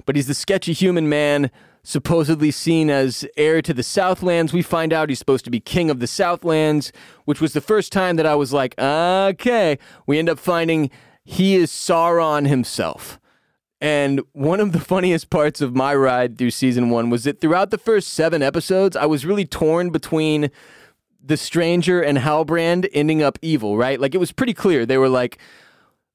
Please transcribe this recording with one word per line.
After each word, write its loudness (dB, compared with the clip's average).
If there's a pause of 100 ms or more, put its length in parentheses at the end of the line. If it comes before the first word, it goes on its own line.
but -2
he's -2
the -4
sketchy -2
human 0
man 0 (360)
supposedly 0
seen 0
as 0 (100)
heir 2
to -2
the -4
Southlands. 0
We 2
find -2
out 0
he's -4
supposed 0
to -10
be -2
king -2
of -2
the -4
Southlands, 0 (360)
which -2
was 0
the -2
first -2
time 0
that 2
I 2
was 0
like, 0
"Okay." 0 (280)
We 0
end 0
up -2
finding 0 (340)
he 2
is 2
Sauron 0
himself. -4 (640)
And 0 (100)
one -2
of 0
the 0
funniest 0
parts 0
of -2
my 0
ride 2
through 0
season 0
one 0
was -2
that -4
throughout 2
the -2
first 0
seven 0
episodes, 0
I 0
was 0
really 0
torn 0
between 0 (720)
the -2
Stranger 0
and 0
Halbrand 0
ending 2
up 0
evil, -2
right? 0
Like, -2
it 2
was -2
pretty -2
clear. 0
They 2
were 4
like, -2 (760)